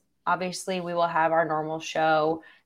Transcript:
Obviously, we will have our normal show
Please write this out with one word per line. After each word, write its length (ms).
Obviously, 540
we 140
will 140
have 240
our 120
normal 360
show 640